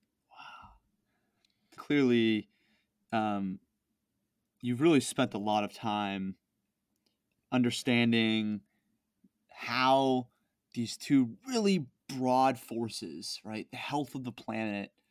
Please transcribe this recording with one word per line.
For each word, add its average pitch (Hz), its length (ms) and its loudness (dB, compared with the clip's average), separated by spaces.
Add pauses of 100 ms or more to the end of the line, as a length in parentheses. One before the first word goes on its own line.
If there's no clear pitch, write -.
(300)
Wow. - 420 -20 (1040)
Clearly, 120 720 2 (640)
um, 104 460 -2 (1000)
you've 123 200 -4
really 156 200 6
spent - 340 -2
a 110 40 -4
lot 104 260 0
of 98 100 -8
time 98 640 -4 (1120)
understanding 117 1080 2 (920)
how 127 760 2 (460)
these 117 220 -6
two 127 400 2 (100)
really 202 400 0 (300)
broad 127 420 2
forces, 107 840 -10
right? 107 260 -8
The 127 60 -16
health 143 380 -6
of 131 100 -8
the 120 80 -8
planet 107 600 -6 (180)